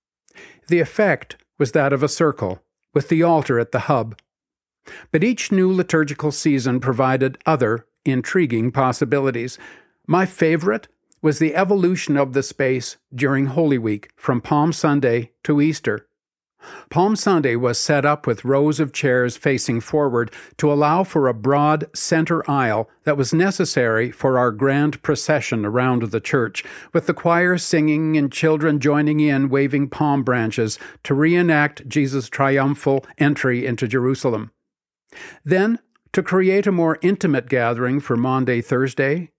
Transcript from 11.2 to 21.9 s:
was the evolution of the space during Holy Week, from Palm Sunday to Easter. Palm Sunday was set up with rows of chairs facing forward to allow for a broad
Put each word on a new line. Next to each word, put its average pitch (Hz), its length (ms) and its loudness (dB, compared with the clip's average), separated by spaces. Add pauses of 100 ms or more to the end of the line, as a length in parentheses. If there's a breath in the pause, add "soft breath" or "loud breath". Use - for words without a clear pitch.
was 151 200 0
the 156 140 0
evolution 180 640 0
of 139 160 0
the 135 100 0
space 131 540 -4 (180)
during 135 320 0
Holy 143 300 0
Week, 110 400 -4
from 123 240 -2
Palm 151 320 2
Sunday 135 600 0 (120)
to 147 160 2
Easter. 143 480 -2 (840 loud breath)
Palm 190 240 2
Sunday 160 400 2
was 120 240 0
set 143 260 0
up 147 220 0
with 117 180 -2
rows 143 360 2
of 143 120 -2
chairs 127 440 0
facing 127 440 -2
forward 123 520 -2 (240 loud breath)
to 147 160 2
allow 151 320 2
for 143 240 0
a 120 60 0
broad 147 500 2 (100)